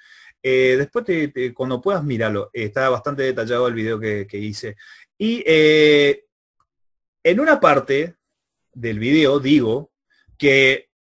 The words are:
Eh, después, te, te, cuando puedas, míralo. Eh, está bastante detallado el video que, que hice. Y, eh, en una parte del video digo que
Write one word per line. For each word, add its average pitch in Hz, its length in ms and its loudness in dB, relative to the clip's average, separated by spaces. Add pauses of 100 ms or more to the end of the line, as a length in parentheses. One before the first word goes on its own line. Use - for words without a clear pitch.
(420)
Eh, 131 360 2
después, 185 260 -4
te, 160 240 -2
te, 127 260 -8
cuando 127 280 -6
puedas, 190 200 -4
míralo. 110 520 -4
Eh, 117 100 -8
está 131 240 -4
bastante 135 360 -4
detallado 123 440 -2
el 117 60 -4
video 110 260 -6
que, 104 260 -6
que 104 120 -14
hice. 104 400 -12 (400)
Y, 220 280 -4
eh, 151 840 4 (960)
en 185 180 2
una 311 180 2
parte 147 560 0 (580)
del 117 260 -8
video 143 420 2
digo 131 500 0 (460)
que 135 500 2 (140)